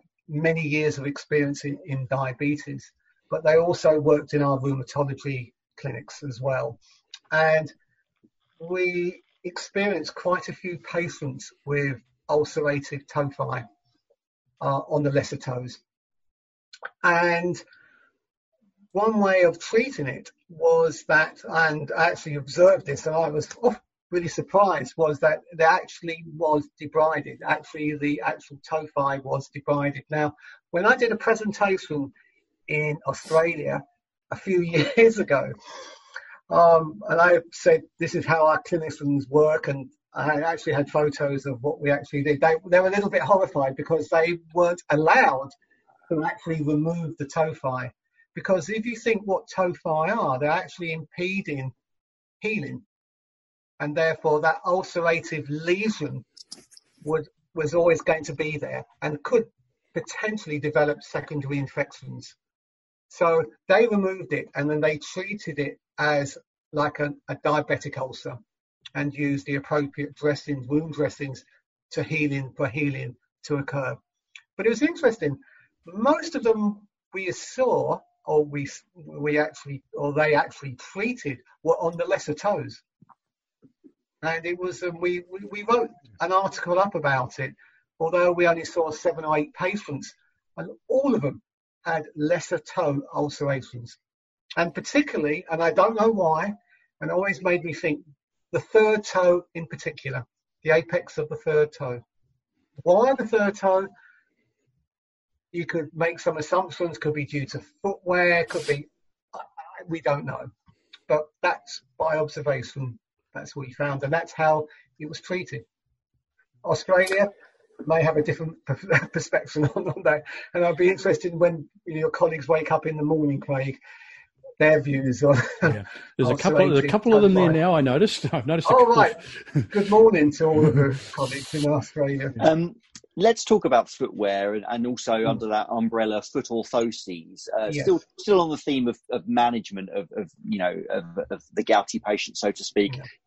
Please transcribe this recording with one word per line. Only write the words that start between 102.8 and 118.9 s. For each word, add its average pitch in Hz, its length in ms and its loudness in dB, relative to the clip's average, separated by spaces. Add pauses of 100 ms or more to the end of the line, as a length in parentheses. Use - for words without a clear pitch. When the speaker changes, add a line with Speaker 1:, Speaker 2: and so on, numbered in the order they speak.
Speaker 1:
Why 220 300 6
the 247 120 -4
third 208 300 2
toe? 196 320 2 (1600)
You 170 140 -6
could 165 280 -4
make 170 260 -2
some 160 180 -2
assumptions, 175 600 -2
could 151 160 -2
be 147 120 -4
due 139 200 -6
to 131 140 -10 (220)
footwear, 180 640 2
could 160 220 -6
be, 147 220 -2 (460)
I, - 40 -14
I, - 500 -20
we 165 120 -6
don't 147 240 -2
know. 127 260 -10 (580)
But 151 180 2 (160)
that's - 400 -4 (160)
by 156 200 0
observation, 139 800 -4 (360)
that's 139 220 -16
what 131 100 -12
we 123 60 -16
found, 143 300 -4
and 139 100 -2
that's 165 200 -2
how 156 340 2 (320)
it 151 100 -12
was 156 120 -14
treated. 180 420 -8 (1000)
Australia 190 640 4 (580)
may 160 160 4
have 156 140 2
a 151 60 4
different 156 380 -4
<laughs> - 60 -20
per-, 156 460 -2